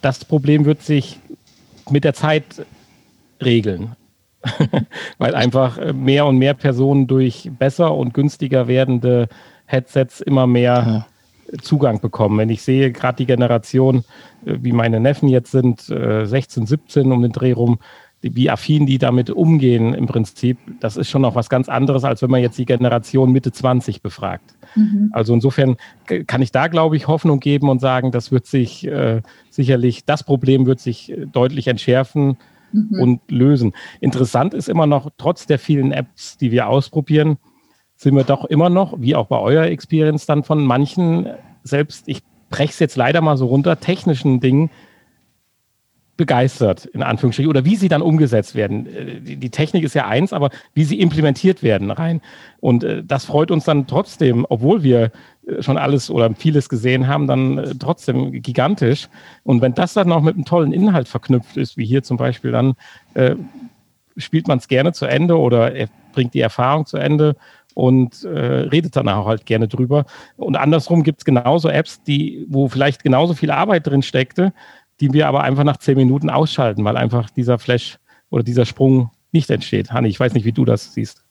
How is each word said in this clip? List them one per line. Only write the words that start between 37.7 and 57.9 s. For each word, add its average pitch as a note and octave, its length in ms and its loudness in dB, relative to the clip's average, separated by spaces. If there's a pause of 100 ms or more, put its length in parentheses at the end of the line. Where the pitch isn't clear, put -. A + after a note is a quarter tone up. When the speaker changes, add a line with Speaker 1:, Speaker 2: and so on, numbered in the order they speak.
Speaker 1:
sind C#3 180 2
wir C3+ 80 4
doch C#3 220 0
immer E3 240 2
noch, F3+ 300 0
wie B2 160 0
auch A2+ 120 -2
bei B2 100 -2
eurer C#3 300 2
Experience D#3 580 -2
dann, D3 180 0
von D3+ 220 0
manchen, E3 640 0 (360)
selbst, - 440 -4
ich C#3 160 -8 (260)
brech's - 300 -4
jetzt D#3 160 0
leider C3+ 260 2
mal D3+ 160 2
so C3 80 0
runter, C#3+ 340 0
technischen D3+ 600 0
Dingen C3+ 320 2 (1400)
begeistert, B2 720 0
in - 160 -8
Anführungsstrichen, C3 480 0
oder C3+ 160 2
wie F#3+ 100 4
sie F#3+ 120 0
dann D#3+ 160 0
umgesetzt C#3+ 500 2
werden. G#2 320 -4
Äh, - 340 -14
die, - 160 -14
die C3 140 -10
Technik D#3 340 -2
ist D3+ 120 -4
ja C3 120 0
eins, C3 240 0
aber C#3+ 200 -2 (240)
wie D3+ 80 2
sie D3+ 160 -2
implementiert D#3+ 640 2
werden G2+ 260 0
rein. E3 320 -4 (380)
Und, A#2+ 240 2
äh, - 200 -6
das C3+ 220 -4
freut D3+ 240 0
uns D#3 160 0
dann D3 220 0
trotzdem, C3 600 0
obwohl D3 360 0
wir, A#2+ 280 2 (360)
äh, - 160 -8
schon C#3 120 0
alles C#3 360 -2
oder A#2 240 2
vieles D3 340 0
gesehen B2+ 380 0
haben, C#3+ 180 0
dann, C3 320 0
äh, C3+ 220 -6
trotzdem C3+ 520 -4 (120)